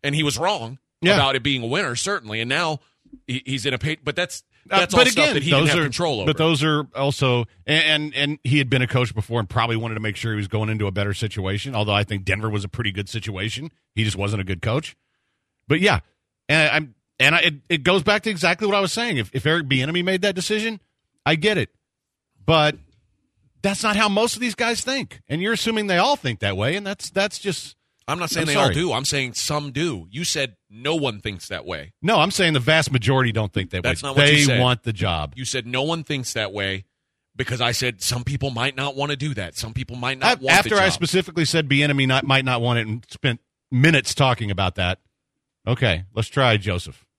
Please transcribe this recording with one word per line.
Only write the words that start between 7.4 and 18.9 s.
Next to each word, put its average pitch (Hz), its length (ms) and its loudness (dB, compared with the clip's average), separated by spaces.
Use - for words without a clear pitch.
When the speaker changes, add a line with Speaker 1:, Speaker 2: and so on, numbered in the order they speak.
Speaker 2:
and, 156 160 2
and, 151 320 0
and 143 280 -2
he 135 160 2
had 131 100 0
been 127 120 2
a 123 60 0
coach 123 260 0
before 117 260 -2
and 101 100 -4
probably 117 260 0
wanted 113 200 -4
to 107 40 -6
make 107 160 -4
sure 113 160 -4
he 107 60 -2
was 101 100 -4
going 107 220 -2
into 107 180 -2
a 98 40 -2
better 101 220 -2
situation, 104 600 -4
although 104 180 0
I 101 100 2
think 98 220 -6
Denver 104 240 -2
was 104 140 -2
a 101 60 -8
pretty 110 220 -4
good 95 180 -8
situation. 110 600 -8
He 110 80 0
just 107 120 0
wasn't 101 260 -2
a - 40 -4
good 92 160 -4
coach. 120 340 -2
But, 170 140 2
yeah, 185 180 4
and 151 240 4
I'm, 147 240 -2
and 143 160 6
I, 170 40 4
it, 160 140 2
it 156 140 0
goes 180 200 4
back 208 200 2
to 220 60 -2
exactly 180 380 0
what 202 80 2
I 202 40 4
was 190 140 -2